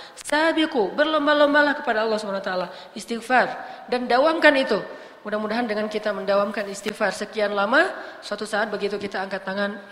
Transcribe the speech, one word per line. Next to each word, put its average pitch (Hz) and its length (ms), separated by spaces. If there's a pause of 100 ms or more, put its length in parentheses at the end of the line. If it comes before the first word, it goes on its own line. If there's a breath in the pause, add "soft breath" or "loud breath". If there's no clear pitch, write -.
(180 loud breath)
Sabiqu, 302 800
berlomba-lombalah 294 800
kepada 220 240
Allah 220 160
Subhanahu 196 240
wa 202 80
taala. 185 180 (300 loud breath)
Istighfar 226 500 (400 loud breath)
dan 247 240
dawamkan 302 460
itu. 240 240 (400 loud breath)
Mudah-mudahan 214 480
dengan 214 160
kita 214 260
mendawamkan 202 560
istighfar 202 460
sekian 208 400
lama, 220 320 (400 loud breath)
suatu 208 180
saat 208 300
begitu 202 240
kita 190 240
angkat 196 240
tangan, 202 460